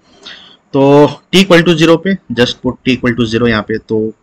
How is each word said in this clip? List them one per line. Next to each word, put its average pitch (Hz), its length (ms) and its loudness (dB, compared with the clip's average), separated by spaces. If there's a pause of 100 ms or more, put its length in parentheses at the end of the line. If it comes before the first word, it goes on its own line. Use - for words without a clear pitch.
(720)
तो 139 340 4 (280)
t 196 80 4
equal 170 240 2
to 175 100 2
zero 160 200 4
पे 190 180 -6
just 120 380 -4
put 123 200 -8 (140)
t 123 100 0
equal 120 220 -4
to 110 120 -4
zero 117 160 0
यहाँ 110 140 -2
पे, 110 160 -8
तो 110 460 -6